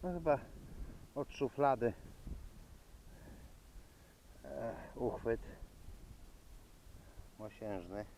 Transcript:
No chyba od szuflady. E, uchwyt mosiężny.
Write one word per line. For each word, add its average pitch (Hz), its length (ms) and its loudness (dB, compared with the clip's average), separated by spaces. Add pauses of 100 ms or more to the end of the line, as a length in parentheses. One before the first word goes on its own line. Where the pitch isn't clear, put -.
No 180 100 2
chyba 160 260 8 (760)
od 139 160 0
szuflady. 127 600 6 (2500)
E, - 300 -2 (200)
uchwyt 117 460 6 (2000)
mosiężny. 104 680 -2 (120)